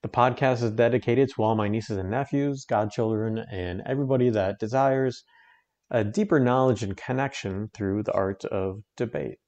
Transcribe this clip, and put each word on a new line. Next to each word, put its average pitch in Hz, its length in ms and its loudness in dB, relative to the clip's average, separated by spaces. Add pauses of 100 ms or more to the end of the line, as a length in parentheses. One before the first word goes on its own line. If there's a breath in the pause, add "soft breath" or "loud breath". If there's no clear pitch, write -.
The 110 60 -8
podcast 123 540 2
is 113 80 0
dedicated 120 640 2
to 113 80 -2
all 110 120 2
my 104 140 0
nieces 107 300 -2
and 92 100 -6
nephews, 139 560 -2
godchildren, 110 720 0
and 92 480 -6
everybody 131 460 2
that 101 280 0
desires 131 680 0 (640 soft breath)
a 117 140 2
deeper 170 360 2
knowledge 123 420 4
and 98 140 -4
connection 110 800 -4
through 104 300 -2
the - 80 -6
art 98 340 0
of 95 340 -4 (160)
debate. 123 400 -4 (120)